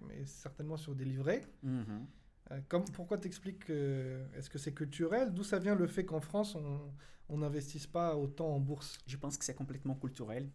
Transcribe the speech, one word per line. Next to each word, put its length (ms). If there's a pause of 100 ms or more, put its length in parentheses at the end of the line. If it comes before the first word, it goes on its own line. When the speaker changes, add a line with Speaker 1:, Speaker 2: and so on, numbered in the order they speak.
Speaker 1:
mais 200
certainement 500
sur 180
des 120
livrets. 360 (200)
Speaker 2:
Mhm. 440 (440)
Speaker 1:
Euh, 180
comme, 160
pourquoi 320
t'expliques 480
que, 580 (140)
est-ce 140
que 80
c'est 160
culturel ? 580
D'où 120
ça 140
vient 160
le 120
fait 180
qu'en 160
France, 360
on, 240 (500)
on 80
n'investisse 480
pas 300
autant 380
en 60
bourse ? 460
Speaker 2:
Je 100
pense 220
que 80
c'est 80
complètement 400
culturel. 600